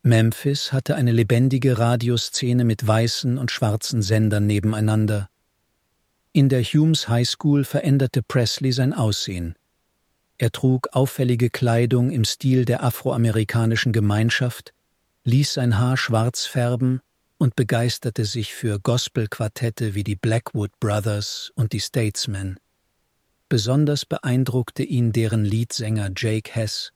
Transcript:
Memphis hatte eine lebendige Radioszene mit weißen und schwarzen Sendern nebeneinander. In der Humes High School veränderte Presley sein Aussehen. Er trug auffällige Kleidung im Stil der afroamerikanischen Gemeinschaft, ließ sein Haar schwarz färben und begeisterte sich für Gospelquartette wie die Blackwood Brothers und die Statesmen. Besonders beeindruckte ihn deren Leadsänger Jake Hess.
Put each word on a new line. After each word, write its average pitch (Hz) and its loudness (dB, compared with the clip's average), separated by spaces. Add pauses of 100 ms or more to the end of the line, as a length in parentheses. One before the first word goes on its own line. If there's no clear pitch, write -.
Memphis 117 2
hatte 135 -2
eine 120 2
lebendige 123 2
Radioszene 120 0
mit 110 0
weißen 113 0
und 123 -4
schwarzen 110 -2
Sendern 104 2
nebeneinander. 107 0 (1040)
In 139 6
der 127 2
Humes 156 2
High 120 2
School 143 0
veränderte 135 0
Presley 127 0
sein 127 0
Aussehen. 95 -2 (840)
Er 120 0
trug 131 0
auffällige 123 0
Kleidung 120 2
im 120 0
Stil 127 0
der 120 0
afroamerikanischen 113 0
Gemeinschaft, 110 0 (520)
ließ 135 2
sein 120 2
Haar 127 2
schwarz 113 0
färben 127 0 (380)
und 131 2
begeisterte 117 -2
sich 104 -6
für 104 -4
Gospelquartette 113 -4
wie 104 -2
die 104 -4
Blackwood 110 -2
Brothers 104 -4
und 110 -2
die 104 -4
Statesmen. 98 -4 (920)
Besonders 135 2
beeindruckte 127 -2
ihn 120 0
deren 113 0
Leadsänger 107 -2
Jake 110 -4
Hess. - -6